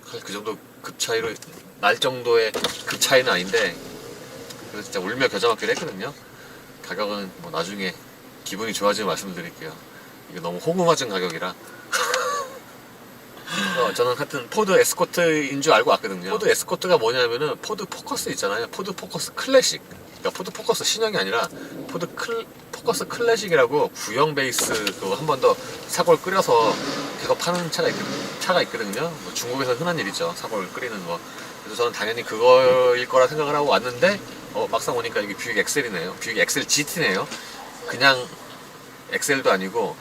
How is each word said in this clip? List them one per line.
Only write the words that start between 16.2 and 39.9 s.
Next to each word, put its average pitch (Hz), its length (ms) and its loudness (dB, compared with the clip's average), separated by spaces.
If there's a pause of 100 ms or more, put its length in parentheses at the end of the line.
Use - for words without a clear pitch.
포드 208 180 2
에스코트가 180 500 2
뭐냐면은 - 640 2
포드 - 240 -6
포커스 - 440 -6
있잖아요. 104 380 -2
포드 196 240 -6
포커스 - 420 -8
클래식. - 480 4 (380)
그러니까 190 100 0
포드 185 220 -8
포커스 - 320 0
신형이 214 320 0
아니라 196 320 0 (400)
포드 - 260 -6
클-, 233 320 -6 (260)
포커스 - 340 0
클래식이라고 175 880 4
구형 139 400 2
베이스 127 380 0 (280)
그거 95 140 0
한 151 120 -4
번 - 140 2
더 117 140 8 (340)
사골 170 340 4
끓여서 135 520 4 (460)
계속 - 180 2
파는 175 320 0
차가 160 180 2
있거든-, - 520 -4
차가 180 220 4
있거든요. 120 500 -2 (120)
뭐 110 100 -10
중국에서 127 400 0
흔한 165 240 0
일이죠. 165 380 -2
사골 98 360 -4
끓이는 113 340 -6
거. - 120 -4 (460)
그래서 107 180 -10
저는 117 100 2
당연히 113 320 -2
그거일 127 840 2
거라 127 200 6
생각을 147 260 -2
하고 147 140 0
왔는데 127 500 2 (360)
어, 110 160 -2
막상 - 260 -2
오니까 113 240 -2
이게 101 140 -6
뷰익 113 240 -4
엑셀이네요. 95 560 -2
뷰익 110 240 -6
엑셀 - 280 2
지티네요. 156 600 0 (600)
그냥 127 400 4 (840)
엑셀도 131 400 2
아니고 95 480 0